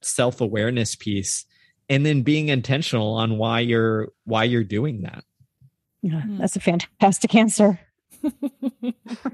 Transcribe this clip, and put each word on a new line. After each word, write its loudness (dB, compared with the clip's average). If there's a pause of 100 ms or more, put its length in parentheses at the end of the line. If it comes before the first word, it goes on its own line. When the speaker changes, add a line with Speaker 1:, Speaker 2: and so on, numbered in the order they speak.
Speaker 1:
self-awareness 0
piece -6 (420)
and 2
then 2
being 0
intentional -2
on -2
why 0
you're, 2 (160)
why 0
you're 2
doing -4
that. -12 (800)
Speaker 2:
Yeah, -2
Speaker 3:
Hmm. -6
Speaker 2:
that's -2
a -6
fantastic 2
answer. 4 (420)
<laughs> -6 (420)